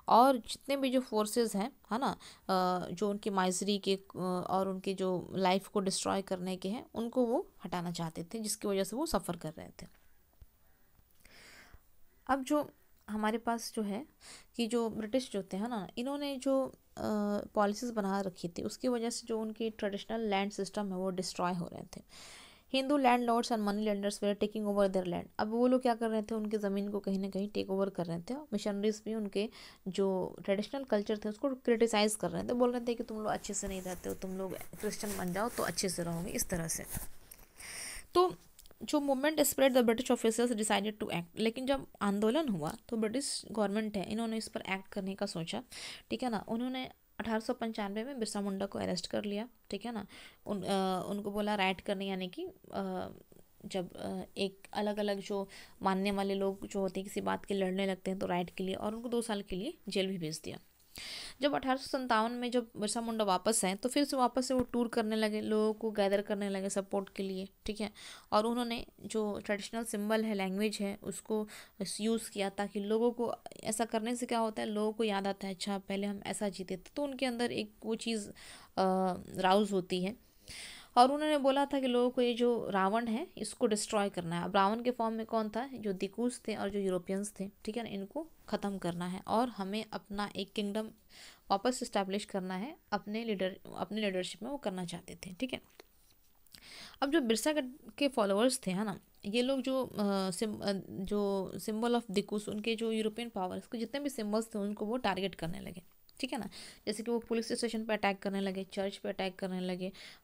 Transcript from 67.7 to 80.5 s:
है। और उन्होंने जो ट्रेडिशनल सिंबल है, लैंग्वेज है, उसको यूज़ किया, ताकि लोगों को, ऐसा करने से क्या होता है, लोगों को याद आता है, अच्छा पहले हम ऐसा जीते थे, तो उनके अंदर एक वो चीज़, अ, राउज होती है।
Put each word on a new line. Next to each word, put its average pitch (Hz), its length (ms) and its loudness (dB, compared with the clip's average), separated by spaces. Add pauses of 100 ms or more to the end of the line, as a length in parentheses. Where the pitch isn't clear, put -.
है। 208 100 -4 (400)
और 214 140 6
उन्होंने 233 400 0 (200)
जो 208 400 -2
ट्रेडिशनल 214 380 -2
सिंबल 220 400 0
है, 220 100 0
लैंग्वेज 196 480 0
है, 202 220 -2
उसको 214 440 -2 (540)
यूज़ 226 300 0
किया, 196 180 0
ताकि 202 300 -4
लोगों 220 320 2
को, 233 220 -2 (300)
ऐसा 220 220 0
करने 226 300 0
से 247 100 -4
क्या 240 140 0
होता 220 220 0
है, 233 60 -2
लोगों 214 260 0
को 226 100 0
याद 196 240 2
आता 196 200 -2
है, 196 60 -4
अच्छा 196 240 -2
पहले 196 300 -2
हम 202 180 -4
ऐसा 202 240 -2
जीते 185 280 -6
थे, - 180 -14
तो 294 80 0
उनके 269 220 -2
अंदर 240 260 0
एक 214 220 -4 (120)
वो 220 100 -2
चीज़, 220 340 -2
अ, - 40 -14 (1040)
राउज 190 340 6
होती 185 320 0
है। 202 140 -2 (800)